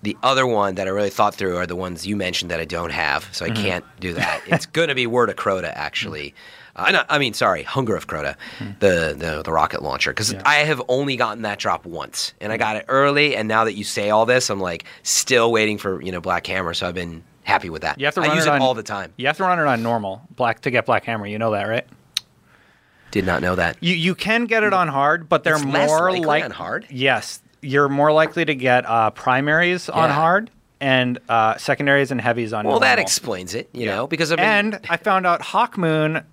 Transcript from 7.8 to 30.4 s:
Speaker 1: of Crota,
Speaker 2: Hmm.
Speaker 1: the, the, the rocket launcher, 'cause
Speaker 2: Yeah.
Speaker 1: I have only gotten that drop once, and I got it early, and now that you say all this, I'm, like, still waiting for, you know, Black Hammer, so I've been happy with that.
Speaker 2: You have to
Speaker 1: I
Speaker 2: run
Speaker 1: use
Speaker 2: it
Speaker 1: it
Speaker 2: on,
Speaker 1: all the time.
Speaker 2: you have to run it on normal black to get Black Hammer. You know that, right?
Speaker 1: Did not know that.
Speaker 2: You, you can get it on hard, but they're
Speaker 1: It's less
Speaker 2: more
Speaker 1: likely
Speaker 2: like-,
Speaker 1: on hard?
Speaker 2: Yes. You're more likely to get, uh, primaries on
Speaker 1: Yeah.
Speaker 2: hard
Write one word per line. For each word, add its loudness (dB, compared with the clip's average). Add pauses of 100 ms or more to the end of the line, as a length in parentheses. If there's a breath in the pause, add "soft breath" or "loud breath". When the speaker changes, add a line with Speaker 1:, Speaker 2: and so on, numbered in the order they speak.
Speaker 1:
of -8
Crota, -6 (240 loud breath)
Speaker 2:
Hmm. -10
Speaker 1:
the, 2
the, -6
the -6
rocket 2
launcher, -2
'cause -2
Speaker 2:
Yeah. -10
Speaker 1:
I 6
have 2
only 0
gotten -2
that -4
drop -2
once, -8
and -6
I -4
got -2
it -6
early, 4
and -2
now 4
that -2
you -6
say -2
all 4
this, 4
I'm, -2
like, -4 (180 loud breath)
still 2
waiting 2
for, -4
you -8
know, -4
Black -2
Hammer, -4
so -4
I've -4
been -8 (200)
happy 0
with -10
that. -2
Speaker 2:
You -4
have 0
to -2
Speaker 1:
I 2
Speaker 2:
run 2
Speaker 1:
use 2
Speaker 2:
it 2
Speaker 1:
it 4
Speaker 2:
on, 2
Speaker 1:
all 2
the -6
time. -8
Speaker 2:
you -6
have 0
to -2
run 2
it 0
on 2
normal -2 (140)
black 0
to 0
get 2
Black 2
Hammer. -4
You -8
know 0
that, -2
right? -4 (1200 soft breath)
Speaker 1:
Did 0
not 0
know 0
that. -2
Speaker 2:
You, 0
you 0
can -2
get 0
it 2
on 2
hard, 0
but 2
they're 2
Speaker 1:
It's 0
less 2
Speaker 2:
more 4
Speaker 1:
likely -2
Speaker 2:
like-, 2
Speaker 1:
on -8
hard? -8
Speaker 2:
Yes. 0 (200)
You're 2
more 4
likely 4
to 0
get, 4
uh, 2
primaries 0
on 2
Speaker 1:
Yeah. 2
Speaker 2:
hard 2 (300)